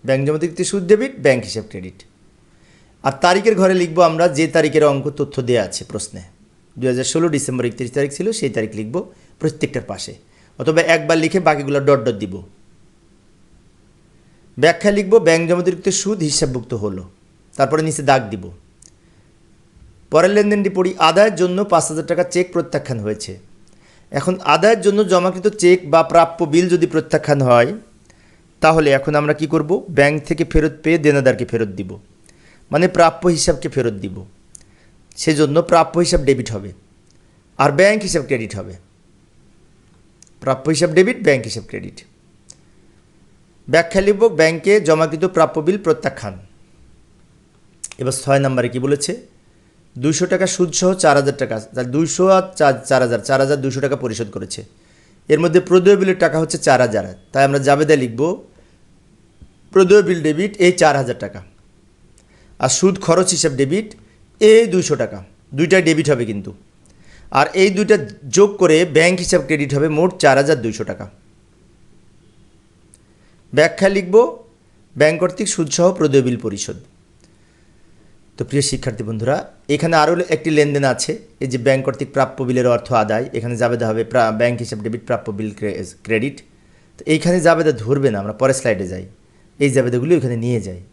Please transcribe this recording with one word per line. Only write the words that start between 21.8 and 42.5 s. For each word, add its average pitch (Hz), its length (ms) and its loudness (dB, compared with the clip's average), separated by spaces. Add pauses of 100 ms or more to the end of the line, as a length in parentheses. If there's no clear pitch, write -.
হাজার 156 200 -6
টাকা 170 140 0 (100)
চেক 180 200 0
প্রত্যাখ্যান 143 500 -4
হয়েছে। 107 280 -8 (840)
এখন 180 160 -2 (200)
আদায়ের 202 320 4
জন্য 202 120 2 (140)
জমাকৃত 185 340 0 (160)
চেক 180 160 6 (140)
বা 165 80 6 (120)
প্রাপ্য 165 260 4 (140)
বিল 175 220 2
যদি 165 200 2
প্রত্যাখ্যান 151 540 -2
হয়, 120 220 4 (920)
তাহলে 160 260 4 (100)
এখন 135 220 -2
আমরা 147 200 0
কি 160 140 -2
করব? 156 160 0 (280)
ব্যাংক 143 180 4 (120)
থেকে 165 240 -2
ফেরত 151 300 2
পেয়ে 165 220 2
দেনাদারকে 131 460 2
ফেরত 113 280 -4
দিব, 98 120 -10 (800)
মানে 160 160 2 (100)
প্রাপ্য 165 260 4 (140)
হিসাবকে 147 380 -2
ফেরত 117 300 -2
দিব। 95 120 -12 (1080)
সেজন্য 151 340 2 (140)
প্রাপ্য 165 240 2 (100)
হিসাব 170 240 0
ডেবিট 131 260 0
হবে 98 160 -10 (880)
আর 143 200 4
ব্যাংক 202 280 4
হিসাব 170 220 -2
ক্রেডিট 117 300 -4
হবে। - 160 -14 (1700)
প্রাপ্য 131 320 -4
হিসাব 160 240 0
ডেবিট, 196 280 2
ব্যাংক 135 220 2
হিসাব 110 220 -12
ক্রেডিট। 98 260 -14 (1700)